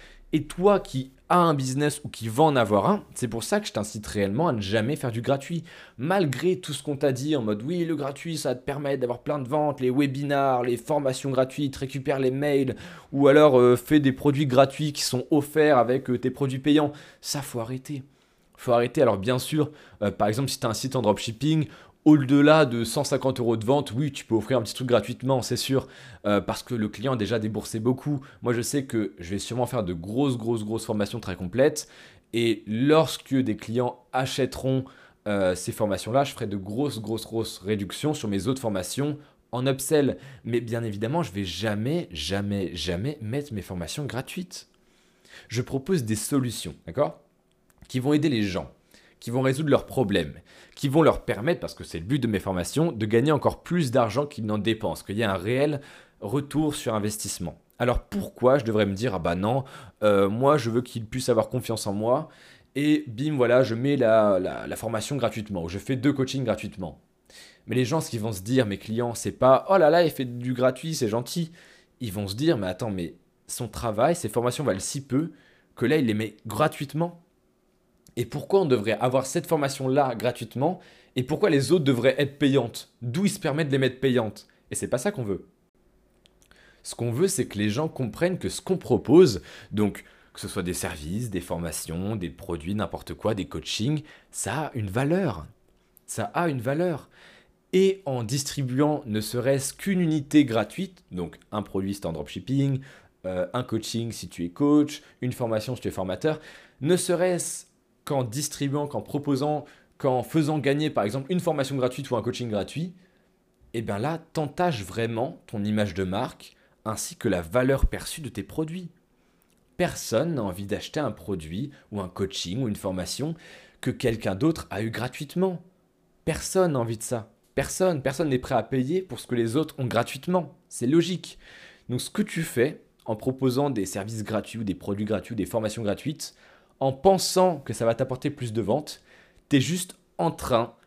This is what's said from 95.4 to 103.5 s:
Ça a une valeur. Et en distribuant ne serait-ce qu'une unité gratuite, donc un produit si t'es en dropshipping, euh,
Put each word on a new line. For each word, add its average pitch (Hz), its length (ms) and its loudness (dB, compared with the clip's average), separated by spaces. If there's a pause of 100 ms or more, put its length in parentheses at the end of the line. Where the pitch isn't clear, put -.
Ça - 160 -6 (120)
a 170 120 0
une 135 140 -2
valeur. 147 500 -2 (600)
Et 190 340 4
en 127 160 -2
distribuant 139 840 0
ne 107 140 -2
serait-ce 123 540 -2
qu'une 190 260 -2
unité 151 440 4
gratuite, 113 680 -4
donc 90 260 -8 (140)
un 104 120 -4
produit 98 320 -4
si - 80 -10
t'es - 40 -6
en 82 60 -4
dropshipping, 131 640 -2 (480)
euh, 92 260 -2